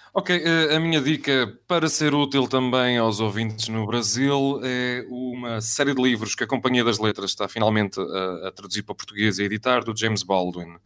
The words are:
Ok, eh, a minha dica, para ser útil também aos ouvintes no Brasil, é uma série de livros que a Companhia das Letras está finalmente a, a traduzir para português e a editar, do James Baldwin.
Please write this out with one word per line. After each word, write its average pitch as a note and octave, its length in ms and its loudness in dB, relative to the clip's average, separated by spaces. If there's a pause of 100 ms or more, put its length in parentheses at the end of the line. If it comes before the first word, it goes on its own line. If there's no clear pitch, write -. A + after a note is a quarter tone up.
(120)
Ok, F3+ 220 0
eh, E3 400 2
a D#3+ 60 4
minha E3 200 2
dica, C3+ 460 2 (220)
para E3 200 2
ser D3+ 260 2
útil C#3 340 2
também B2+ 500 2
aos A2+ 220 2
ouvintes A2 480 -2
no A2 180 -2
Brasil, C3 800 0
é B2 440 -4
uma B2 520 -6
série C#3 340 0
de B2+ 80 0
livros A2 320 0
que - 80 -4
a A2+ 40 -4
Companhia B2 360 0
das A2+ 160 2
Letras G#2 320 -2
está - 160 -4
finalmente G#2+ 540 2
a, F#2 480 -4
a - 40 -12
traduzir G2+ 300 -8
para G#2 120 -8
português G#2 440 0
e G2+ 40 0
a - 20 0
editar, A2+ 400 0
do A2+ 120 -6
James A2 280 0
Baldwin. F2+ 600 -2